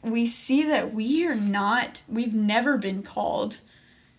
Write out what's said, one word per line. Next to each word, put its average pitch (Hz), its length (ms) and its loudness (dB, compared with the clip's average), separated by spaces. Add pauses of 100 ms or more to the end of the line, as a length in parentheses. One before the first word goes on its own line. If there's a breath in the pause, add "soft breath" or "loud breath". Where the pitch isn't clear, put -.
we 233 240 0
see 262 400 4
that 277 280 0
we 269 320 0
are 294 80 0
not, 202 760 0
we've 226 260 -4
never 220 440 2
been 196 240 -4
called - 580 -4 (580 soft breath)